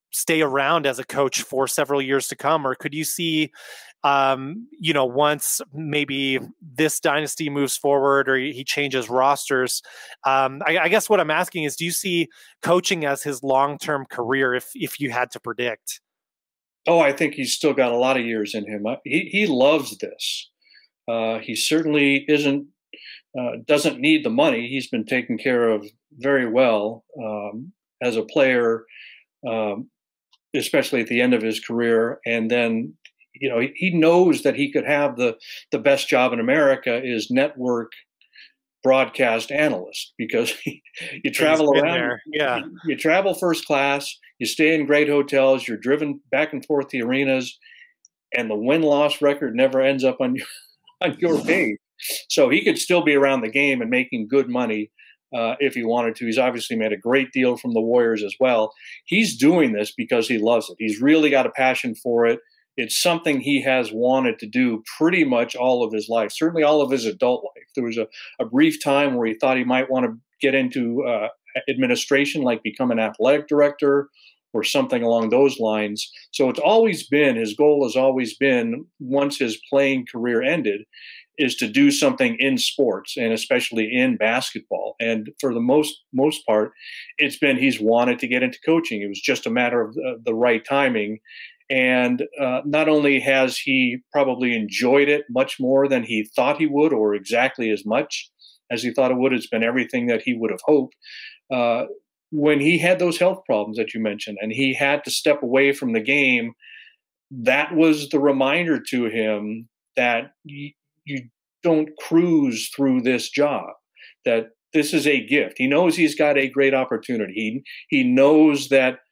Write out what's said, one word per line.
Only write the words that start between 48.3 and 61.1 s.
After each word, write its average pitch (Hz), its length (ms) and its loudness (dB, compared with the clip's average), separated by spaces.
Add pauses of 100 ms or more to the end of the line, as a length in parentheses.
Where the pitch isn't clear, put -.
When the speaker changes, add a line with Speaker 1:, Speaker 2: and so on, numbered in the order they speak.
Speaker 2:
and 117 140 -2
the 107 80 -4
win-loss 143 640 0
record 143 340 0
never 131 260 2
ends 135 240 2
up 131 160 0
on 127 160 0
your, 135 100 -10 (280)
<laughs> - 260 -20
on 170 180 -2
your 160 240 0
page. 151 360 0 (500)
So 139 200 4
he 143 160 2
could 156 140 2
still 175 240 0
be 147 120 2
around 135 260 4
the 110 100 -4
game 139 300 0
and 113 80 -4
making 123 400 -2
good 131 200 2
money, 113 420 -4 (440)
uh, 117 240 -2
if 139 160 0
he 120 100 -4
wanted 117 320 0
to. 123 100 -8
He's 113 120 -2
obviously 120 380 0
made 110 160 0
a 101 60 -6
great 127 340 0
deal 127 240 2
from 120 160 -8
the 113 80 0
Warriors 113 420 2
as 98 160 -6
well. 120 340 2 (340)
He's 180 300 0
doing 143 360 4
this 104 240 -4
because 113 320 -2
he 120 100 0
loves 113 300 0
it. - 100 -16
He's 107 220 -4
really 151 300 4